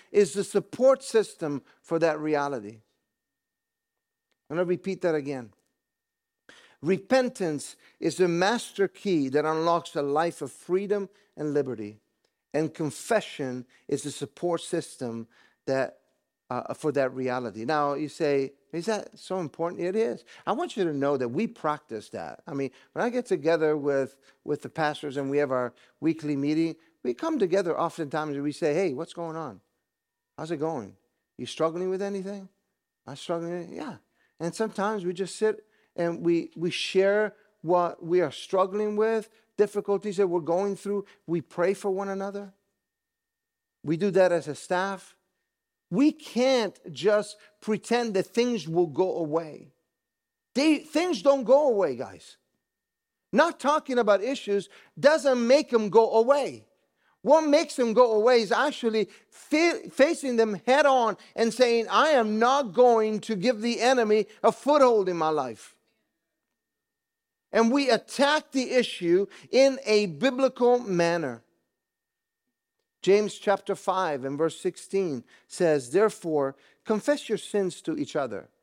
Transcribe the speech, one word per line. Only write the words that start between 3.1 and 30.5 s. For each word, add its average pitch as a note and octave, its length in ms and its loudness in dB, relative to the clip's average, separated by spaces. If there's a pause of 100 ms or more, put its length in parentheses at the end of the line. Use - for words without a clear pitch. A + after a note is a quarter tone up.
I'm D3+ 80 -6
gonna F3+ 100 2
repeat F3+ 360 -4
that E3+ 120 0
again. C3+ 380 -6 (1300)
Repentance F#3+ 960 -2 (240)
is D#3 160 -2
the F3+ 120 4
master F#3+ 600 0
key D#3+ 420 -2
that D3 140 0
unlocks E3 520 0
a D3+ 60 -2
life D3+ 400 -2
of C3+ 100 -10
freedom G3 560 -4 (280)
and D3 180 -4
liberty. A2 460 -4 (520)
And D3+ 220 -2
confession C#3 920 -6 (220)
is C#3 140 -2
the C#3+ 80 -8
support E3 500 -6
system A#2 640 -8 (400)
that, C3+ 340 -2 (500)
uh, B2 240 -8
for D3+ 180 -4
that C3 220 0
reality. B2 500 -6
Now, D3 300 0
you D3 140 -6
say, C#3 440 -2 (200)
"Is E3+ 140 -8
that G#3+ 320 -6
so F#3+ 200 -8
important?" E3+ 420 -8
It F#3 160 -4
is. A3+ 280 -4 (220)
I F3 60 -2
want B3+ 240 -6
you G3 80 -2
to E3 80 -2
know C#3+ 240 0
that B2+ 140 -2
we F3+ 160 -2
practice D3 640 -8
that. D#2+ 360 -12
I - 60 -12
mean, C#3 200 -6 (200)
when F3 120 -2
I A#3+ 60 -2
get B3 160 -6
together D#3 500 2
with, C#3 400 -2 (280)
with D3 180 -6
the D3 60 -12
pastors D3 480 -4
and C#3 140 -4
we C#3+ 80 0
have C#3+ 120 0
our B2 220 -2 (280)
weekly D3+ 360 -2
meeting, D#3 400 -2 (280)
we - 100 -2
come D#4+ 240 -4
together F3+ 400 0
oftentimes D#3 560 -4
and C#3+ 80 -6
we D3 100 -4
say, D3 220 -2
"Hey, F3 180 0
what's D3+ 220 -10
going E3 220 -10
on? B2 240 -12 (760)
How's D#3+ 140 -10